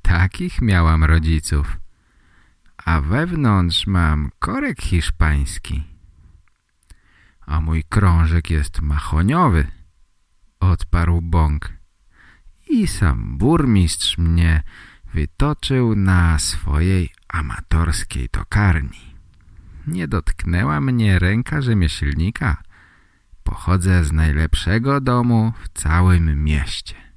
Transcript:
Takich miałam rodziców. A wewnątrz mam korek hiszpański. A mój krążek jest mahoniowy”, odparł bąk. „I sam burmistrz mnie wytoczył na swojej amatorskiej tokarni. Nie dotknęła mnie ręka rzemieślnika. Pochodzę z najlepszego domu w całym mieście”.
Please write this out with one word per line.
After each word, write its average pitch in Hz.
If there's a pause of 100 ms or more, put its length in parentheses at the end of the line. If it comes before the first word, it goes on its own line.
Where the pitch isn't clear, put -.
Takich 92
miałam 82
rodziców. 78 (1040)
A 82
wewnątrz 107
mam 78
korek 254
hiszpański. 73 (1600)
A 78
mój 80
krążek 85
jest 76
mahoniowy”, 82 (920)
odparł 85
bąk. 80 (920)
„I 233
sam 58
burmistrz 117
mnie 82 (520)
wytoczył 123
na 90
swojej 85 (160)
amatorskiej 76
tokarni. - (720)
Nie 165
dotknęła 107
mnie 117
ręka 113
rzemieślnika. 85 (800)
Pochodzę 90
z 73
najlepszego 82
domu 120 (100)
w -
całym 82
mieście”. 76 (220)